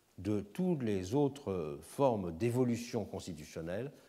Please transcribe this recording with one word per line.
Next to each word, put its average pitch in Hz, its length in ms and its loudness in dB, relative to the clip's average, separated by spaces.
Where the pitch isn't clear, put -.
de 101 220 2
toutes 175 420 0
les 101 320 0
autres 98 680 0
formes 104 540 2
d'évolution 120 680 2
constitutionnelle 90 880 -8